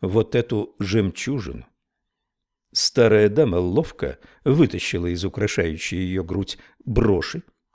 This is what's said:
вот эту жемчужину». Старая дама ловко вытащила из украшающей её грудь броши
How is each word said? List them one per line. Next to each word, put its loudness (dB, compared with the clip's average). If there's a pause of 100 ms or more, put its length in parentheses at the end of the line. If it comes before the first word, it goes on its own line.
вот 0
эту -2
жемчужину». -4 (1040)
Старая 4
дама 2
ловко -2 (260)
вытащила 0
из -4
украшающей -4
её -4
грудь -6 (280)
броши 2 (320)